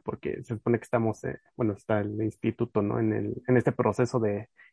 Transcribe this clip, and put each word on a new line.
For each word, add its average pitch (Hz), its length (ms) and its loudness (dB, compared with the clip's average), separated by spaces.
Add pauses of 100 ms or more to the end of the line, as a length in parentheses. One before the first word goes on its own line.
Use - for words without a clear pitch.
porque - 400 -6
se 117 120 -6
supone 117 220 2
que 110 60 -4
estamos, 113 400 -2
eh, - 160 -6 (160)
bueno, 107 180 0
está 104 280 0
el 107 200 -4
instituto, 110 600 -2
¿no? 113 180 0
En 110 140 2
el, 107 200 -4 (140)
en 127 100 6
este 113 140 4
proceso 120 480 0
de 104 300 -2 (240)